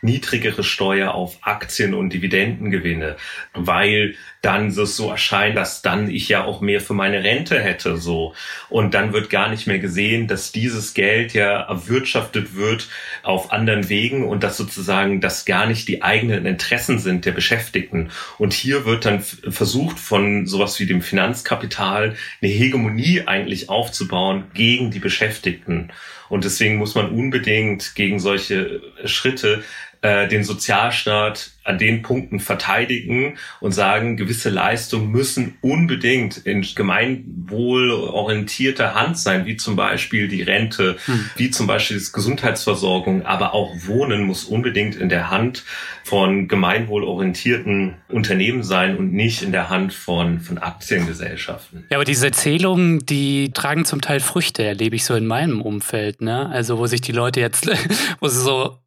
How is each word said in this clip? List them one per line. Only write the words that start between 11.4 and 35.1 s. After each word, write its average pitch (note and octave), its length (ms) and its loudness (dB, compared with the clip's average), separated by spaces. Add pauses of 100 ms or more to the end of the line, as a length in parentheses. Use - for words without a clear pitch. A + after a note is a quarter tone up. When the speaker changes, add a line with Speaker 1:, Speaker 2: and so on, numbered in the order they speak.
Speaker 1:
erwirtschaftet G#2 960 -2
wird G#2+ 340 -2 (340)
auf F#2+ 300 0
anderen G#2+ 340 2
Wegen A2+ 400 0
und G2+ 160 0
dass G2 140 0
sozusagen G2 640 0
das F#2+ 240 -2
gar G2 200 2
nicht A2+ 220 0
die G2 160 -2
eigenen G#2+ 420 2
Interessen A2 540 0
sind F#2 260 0
der F#2+ 60 2
Beschäftigten. F2 800 -2 (280)
Und G#2+ 160 2
hier C3+ 320 0
wird A2+ 200 0
dann G#2 140 2
f-, - 180 -10 (100)
versucht, C3 500 0
von G2+ 480 2
sowas G2 340 -2
wie G2+ 60 0
dem F2+ 160 2
Finanzkapital G2+ 840 -2
eine G#2+ 300 0 (360)
Hegemonie B2 760 2
eigentlich G2 420 -2
aufzubauen F#2+ 840 0
gegen A#2 380 4
die G2+ 80 -6
Beschäftigten. F2+ 920 -2 (380)
Und G2 140 0
deswegen G#2+ 340 2
muss G#2 160 -2
man G2+ 160 2
unbedingt A2 840 0
gegen G2+ 240 0
solche G2 640 -2 (240)
Schritte, A2 580 0 (380)
äh, G2+ 260 4
den G#2 160 2
Sozialstaat G#2+ 1080 0 (120)
an G2 160 0
den A2+ 240 4
Punkten B2 360 -2
verteidigen A#2+ 1000 -2 (200)
und G2+ 120 -2
sagen, G#2+ 460 2
gewisse A2 340 -2
Leistungen G#2+ 580 0